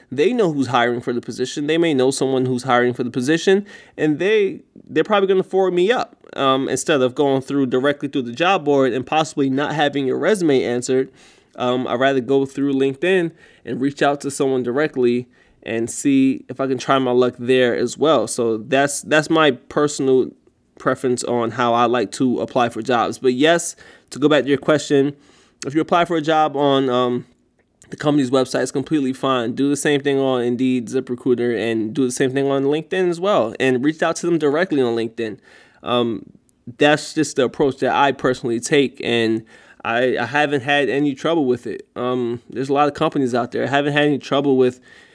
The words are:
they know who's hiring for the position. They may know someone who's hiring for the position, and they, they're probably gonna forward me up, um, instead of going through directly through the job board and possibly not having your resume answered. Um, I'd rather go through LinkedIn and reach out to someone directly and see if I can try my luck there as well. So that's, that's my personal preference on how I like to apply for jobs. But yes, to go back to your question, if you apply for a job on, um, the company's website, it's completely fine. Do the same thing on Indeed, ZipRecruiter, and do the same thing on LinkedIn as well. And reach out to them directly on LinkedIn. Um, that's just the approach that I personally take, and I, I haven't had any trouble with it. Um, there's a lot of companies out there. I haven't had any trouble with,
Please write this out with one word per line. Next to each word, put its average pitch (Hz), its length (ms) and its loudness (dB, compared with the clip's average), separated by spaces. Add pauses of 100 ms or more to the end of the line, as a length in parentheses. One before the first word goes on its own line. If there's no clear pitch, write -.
(100)
they 156 220 0
know 202 200 2
who's 135 160 -2
hiring 120 320 0
for 120 120 -6
the 117 80 -2
position. 127 480 -8
They 160 100 2
may 165 160 2
know 127 160 4
someone 131 360 0
who's 127 180 -4
hiring 123 300 2
for 123 100 -4
the 120 80 -8
position, 165 520 2 (320)
and 156 220 0
they, 196 440 0 (260)
they're 156 160 0
probably 196 240 4
gonna 190 160 6
forward 185 300 2
me 180 180 4
up, - 240 -4 (200)
um, 135 320 2
instead 139 320 0
of 127 140 2
going 139 280 2
through 135 240 0
directly 139 420 0
through 139 140 -2
the 117 100 -6
job 165 320 0
board 135 280 2
and 123 140 -4
possibly 151 440 0
not 139 220 -2
having 143 320 -2
your 127 140 -2
resume 151 460 2
answered. 127 480 -2 (420)
Um, 123 320 -2
I'd 120 140 -2
rather 135 200 2
go 135 240 0
through 139 280 -4
LinkedIn 160 580 0 (340)
and 127 160 -8
reach 143 220 -2
out 143 200 0
to 139 100 -6
someone 131 320 0
directly 123 640 0 (380)
and 113 220 -4
see 135 640 0
if 127 100 -10
I 135 60 -2
can 131 100 -2
try 135 220 0
my 123 140 0
luck 123 260 2
there 120 360 2
as 113 220 -4
well. 135 300 2
So 113 320 -2
that's, 135 420 -2
that's 151 300 0
my 156 220 4
personal 135 800 0 (480)
preference 127 460 -2
on 117 280 -2
how 120 200 0
I 120 140 2
like 117 260 0
to 127 280 0
apply 120 280 0
for 113 140 -8
jobs. 110 360 -2
But 131 140 2
yes, 156 420 0 (360)
to - 80 -14
go 143 100 2
back 143 140 4
to 127 60 -4
your 139 100 2
question, 143 580 0 (480)
if 143 100 -8
you 160 60 0
apply 170 240 0
for 170 140 -2
a - 20 -2
job 156 340 0
on, 139 360 2
um, 123 340 0 (640)
the - 80 -16
company's 147 340 0
website, 131 320 0
it's 127 100 -6
completely 135 420 -2
fine. 123 400 -2
Do 135 160 0
the 143 60 0
same 143 260 0
thing 139 160 0
on 131 240 0
Indeed, 123 460 -2
ZipRecruiter, 123 680 -2
and 110 360 -2
do 135 100 0
the 123 80 -2
same 131 200 0
thing 139 180 0
on 139 140 0
LinkedIn 160 440 0
as 170 100 -2
well. 170 400 0
And 127 240 2
reach 160 200 0
out 165 140 0
to 175 100 -6
them 170 100 2
directly 151 460 0
on 117 140 0
LinkedIn. 113 420 -6 (440)
Um, 117 440 -2 (500)
that's 147 380 2
just 151 220 -2
the 131 80 2
approach 135 340 -2
that 120 160 0
I 139 180 2
personally 123 480 -2
take, 139 420 0
and 113 420 0 (400)
I, 120 320 0
I 117 80 -2
haven't 143 380 -2
had 143 260 0
any 139 260 0
trouble 160 300 -2
with 123 220 -2
it. - 280 -10
Um, 123 540 -4
there's 135 220 -6
a - 20 0
lot 147 160 2
of 143 60 -6
companies 139 400 -2
out 120 180 -2
there. 117 120 -4
I 123 40 -4
haven't 143 240 0
had 147 120 2
any 147 140 2
trouble 139 380 0
with, 123 240 2 (340)